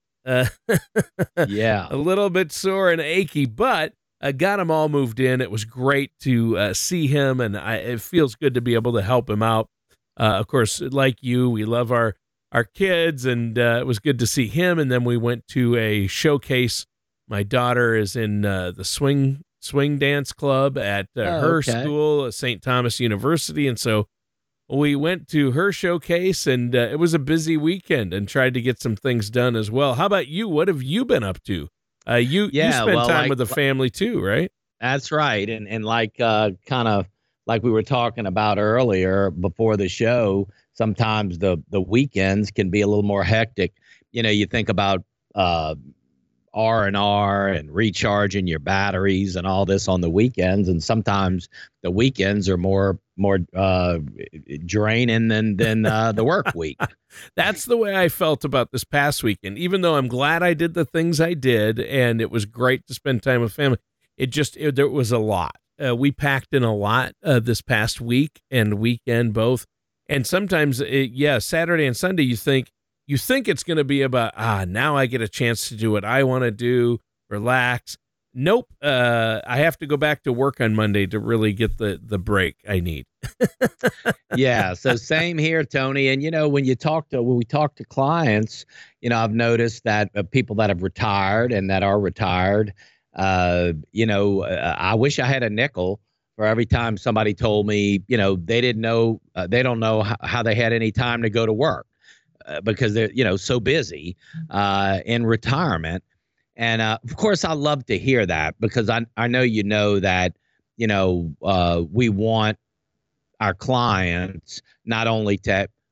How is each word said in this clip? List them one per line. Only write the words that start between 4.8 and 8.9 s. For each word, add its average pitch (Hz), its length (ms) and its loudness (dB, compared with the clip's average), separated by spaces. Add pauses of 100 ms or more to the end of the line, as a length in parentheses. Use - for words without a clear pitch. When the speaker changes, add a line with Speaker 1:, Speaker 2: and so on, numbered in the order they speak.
Speaker 1:
moved 131 320 -2
in. 131 200 2
It 87 100 -4
was 107 140 -4
great 135 560 -2
to, 117 380 2
uh, 98 160 0
see 170 340 -2
him, 135 320 2
and 104 160 -2
I, 104 200 -6
it 117 240 -6
feels 151 340 0
good 135 200 0
to 123 60 0
be 120 140 2
able 117 200 0